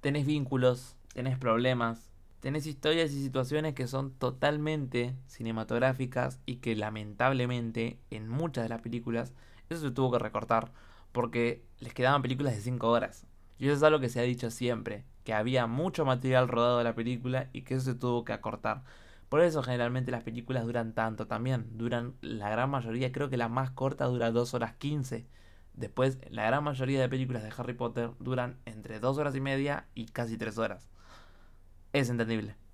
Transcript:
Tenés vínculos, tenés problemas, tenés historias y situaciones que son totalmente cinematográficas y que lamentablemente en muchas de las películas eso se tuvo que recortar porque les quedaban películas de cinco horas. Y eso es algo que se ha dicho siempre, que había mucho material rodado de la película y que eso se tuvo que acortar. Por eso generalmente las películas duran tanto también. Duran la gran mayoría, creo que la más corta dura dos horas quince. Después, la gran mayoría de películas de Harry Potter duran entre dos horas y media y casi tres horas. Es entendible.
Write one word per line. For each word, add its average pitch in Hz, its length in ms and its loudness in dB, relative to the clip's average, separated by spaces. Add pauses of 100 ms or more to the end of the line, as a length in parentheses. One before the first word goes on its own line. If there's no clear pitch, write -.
Tenés 147 240 0
vínculos, 131 720 2 (160)
tenés 127 240 -2
problemas, 120 760 2 (260)
tenés 143 280 -4
historias 156 440 2
y 139 100 -2
situaciones 139 540 0
que 127 140 -4
son 135 240 -4
totalmente 131 1040 0 (100)
cinematográficas 123 1200 0
y 127 100 -6
que 113 200 -2
lamentablemente 117 1200 0 (120)
en 110 180 -8
muchas 135 360 -2
de 113 40 -4
las 117 120 -4
películas 117 540 -4 (340)
eso 165 120 -6
se 143 100 -2
tuvo 127 220 2
que 120 80 4
recortar 110 520 0 (380)
porque 117 540 0 (160)
les 120 120 -14
quedaban 135 300 4
películas 131 320 0
de 101 60 -6
cinco 120 300 0
horas. - 360 2 (320)
Y 131 80 -2
eso 143 100 4
es 139 60 4
algo 156 160 8
que 131 100 0
se 123 120 -2
ha - 20 4
dicho 123 280 0
siempre, 113 540 -4 (200)
que 110 100 -2
había 120 320 2
mucho 151 380 0
material 127 420 4
rodado 120 320 4
de 120 60 2
la 117 100 2
película 123 580 -2
y - 100 -10
que - 120 -4
eso 131 180 0
se - 20 0
tuvo 120 300 0
que - 80 -4
acortar. 110 520 -4 (440)
Por 151 120 4
eso 160 220 4
generalmente 123 500 0
las 117 100 -4
películas 117 420 -4
duran 117 300 -2
tanto 110 320 -2
también. 113 500 -2
Duran 120 440 -2
la 104 280 -6
gran 117 220 0
mayoría, 127 400 -2
creo 143 180 -2
que 127 80 -2
la 120 120 0
más 131 240 0
corta 131 320 -2
dura 120 260 2
dos 120 240 0
horas 117 200 -2
quince. 131 520 -4 (480)
Después, 131 440 0 (120)
la 110 140 -4
gran 131 180 4
mayoría 135 380 0
de 127 80 4
películas 127 340 -2
de 107 140 -10
Harry 123 180 -6
Potter 117 360 -2 (100)
duran 127 460 -2
entre 107 340 -10
dos 135 180 2
horas 143 160 0
y 135 60 -2
media 139 540 -2
y 113 120 -8
casi 113 320 -6
tres 110 200 -6
horas. 104 300 -4 (1040)
Es 139 160 4
entendible. 113 480 -2 (180)